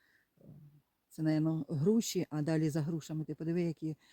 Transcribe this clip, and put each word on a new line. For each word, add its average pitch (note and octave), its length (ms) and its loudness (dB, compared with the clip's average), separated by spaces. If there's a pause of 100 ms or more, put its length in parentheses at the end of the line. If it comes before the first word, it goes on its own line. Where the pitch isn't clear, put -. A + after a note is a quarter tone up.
(1080)
Це, - 140 -6
напевно, D#3 460 2
груші, F#3 600 2
а D3+ 120 -2
далі D#3+ 280 2
за D3+ 120 0
грушами D#3 440 -4
ти D3+ 100 -8
подиви, E3 260 -2
які D#3 360 -4 (160)